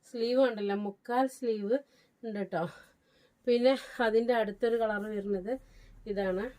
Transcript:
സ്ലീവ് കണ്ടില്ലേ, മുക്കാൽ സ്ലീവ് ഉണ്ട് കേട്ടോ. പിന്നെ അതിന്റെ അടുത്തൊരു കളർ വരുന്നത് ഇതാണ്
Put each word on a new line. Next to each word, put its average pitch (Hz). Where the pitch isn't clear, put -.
സ്ലീവ് 240
കണ്ടില്ലേ, 208
മുക്കാൽ 208
സ്ലീവ് 226
ഉണ്ട് 214
കേട്ടോ. 185
പിന്നെ 240
അതിന്റെ 226
അടുത്തൊരു 226
കളർ 214
വരുന്നത് 196
ഇതാണ് 196